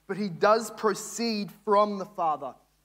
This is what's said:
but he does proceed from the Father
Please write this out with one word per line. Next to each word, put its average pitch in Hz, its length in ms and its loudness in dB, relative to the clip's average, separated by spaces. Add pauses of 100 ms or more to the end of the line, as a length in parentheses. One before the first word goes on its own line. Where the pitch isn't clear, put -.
but 190 80 -6
he 202 140 -4
does 208 420 2
proceed 208 800 -4 (140)
from 208 320 4
the 185 80 -8
Father 147 500 -4 (300)